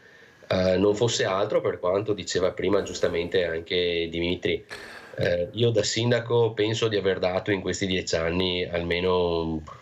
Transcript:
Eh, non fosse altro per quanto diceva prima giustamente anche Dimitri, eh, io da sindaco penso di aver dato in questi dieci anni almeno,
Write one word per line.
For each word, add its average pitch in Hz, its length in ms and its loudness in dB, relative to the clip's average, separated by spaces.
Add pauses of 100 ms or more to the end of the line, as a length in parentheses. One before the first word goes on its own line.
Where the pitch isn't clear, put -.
(460)
Eh, 92 300 2
non 101 180 4
fosse 117 300 0
altro 101 380 0
per - 160 -2
quanto 98 340 0
diceva 90 400 -2
prima 95 300 0
giustamente 87 640 0
anche 85 640 -2
Dimitri, 85 520 -2 (580)
eh, 87 300 0
io 117 200 2
da 104 120 2
sindaco 117 680 2
penso 110 340 0
di 104 100 0
aver 95 220 2
dato 92 320 0
in 98 100 0
questi 92 260 -2
dieci 90 280 -2
anni 87 500 0
almeno, 85 960 0 (200)